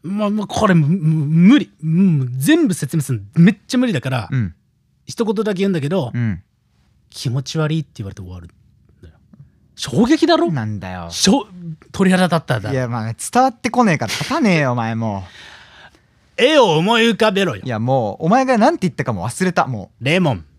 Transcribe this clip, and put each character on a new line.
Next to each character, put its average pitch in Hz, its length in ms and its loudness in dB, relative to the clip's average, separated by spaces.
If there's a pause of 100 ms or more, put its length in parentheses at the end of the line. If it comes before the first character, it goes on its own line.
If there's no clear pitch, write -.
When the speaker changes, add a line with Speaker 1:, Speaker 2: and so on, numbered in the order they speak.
Speaker 1:
ま 202 220 -4
あ、 202 40 0
ま 208 160 -2
あ、 - 20 -16
こ - 200 0
れ 190 60 6
む-、 156 140 6
む-、 160 380 0
無 175 340 6
理。 175 120 -4 (100)
う 156 60 -6
ん、 160 500 2
全 285 300 4
部 185 60 0
説 - 240 -4
明 143 60 0
す 131 100 -4
る 110 60 -4
の 98 60 -14 (160)
め 196 100 8
っ - 60 -6 (100)
ち - 80 -4
ゃ - 20 2
無 254 100 2
理 220 60 -2
だ 127 80 -2
か 131 80 -6
ら、 120 200 -4
Speaker 2:
う 135 60 -6
ん。 101 200 -4 (500)
Speaker 1:
一 - 180 -8
言 208 120 -2 (100)
だ 208 80 -2
け 175 60 -6
言 196 80 0
う - 20 0
ん 190 40 0
だ 165 60 -2
け 139 80 -4
ど、 151 260 -4
Speaker 2:
う 120 60 -4
ん。 104 240 -4 (680)
Speaker 1:
「気 - 200 -10
持 135 140 -4
ち - 160 -8
悪 156 160 -2
い」 160 60 -2
っ - 20 -8
て - 120 -14
言 101 100 -10
わ 98 60 -10
れ - 40 -18
て 101 60 -16
終 90 100 -14
わ 90 80 -16
る 87 80 -20
ん - 20 -20 (520)
だ - 80 -20
よ。 - 60 -20 (600)
衝 - 300 0
撃 302 220 2
だ 330 100 4
ろ？ 330 140 0
Speaker 2:
な 120 140 -4
ん 107 160 -6
だ 92 100 -10
よ。 87 200 -10
Speaker 1:
し - 180 0
ょ-、 247 180 2 (460)
鳥 190 180 2
肌 185 140 2
立 170 100 0
っ 156 80 0
た 120 160 -2
ん - 20 -8
だ。 104 100 -6
Speaker 2:
い 131 40 -4
や、 127 140 -4
ま 117 100 -6
あ 110 60 -6
ね、 113 100 -8 (160)
伝 247 120 4
わ 262 60 2
っ - 80 -8
て 247 120 -6
こ 240 160 2
ね 185 80 4
え - 40 0
か 113 100 -4
ら - 40 -6
立 - 160 -6
た 320 140 -2
ね 190 160 4
え - 20 2
よ、 131 140 0
お - 20 -2
前 113 200 -2
も 107 320 -4
う。 - 40 -20 (1040)
Speaker 1:
絵 294 200 4
を 190 200 4
思 214 220 2
い 233 120 2
浮 185 60 -2
か 220 140 2
べ 190 140 0
ろ 131 100 -4
よ。 92 80 -14
Speaker 2:
い 117 60 -8
や、 113 80 -4
も 117 420 -2
う、 160 60 -6
お 165 40 0
前 262 160 2
が 254 120 0
な 240 140 4
ん 339 80 -4
て 185 80 -2
言 135 40 -2
っ - 40 -18
た 143 80 -6
か 127 100 -4
も 95 160 -6
忘 - 140 -6
れ 180 100 -2
た、 175 140 0
も 107 240 -10 (100)
う。 - 20 -12
Speaker 1:
レ 156 160 0
モ 151 140 2
ン。 82 120 -8 (140)